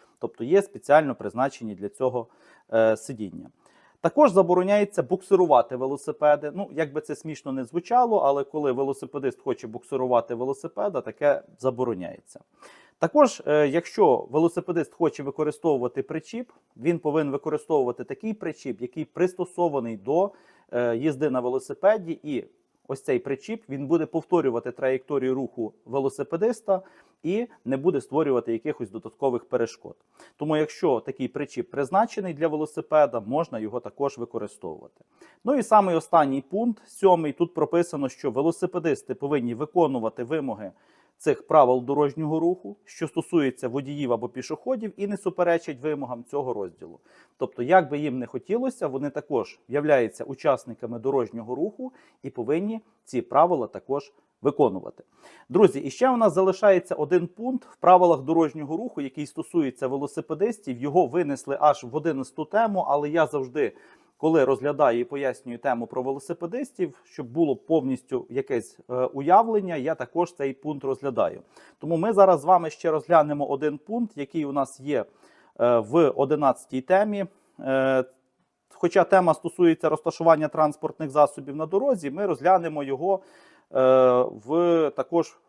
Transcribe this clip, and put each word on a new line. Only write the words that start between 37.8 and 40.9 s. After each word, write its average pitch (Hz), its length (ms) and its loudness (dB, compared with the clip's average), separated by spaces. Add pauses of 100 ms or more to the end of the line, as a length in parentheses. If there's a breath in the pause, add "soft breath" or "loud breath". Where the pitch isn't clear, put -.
що 135 220 -6
велосипедисти 156 840 -2
повинні 127 400 -4
виконувати 131 680 -2
вимоги 117 480 -8 (500 soft breath)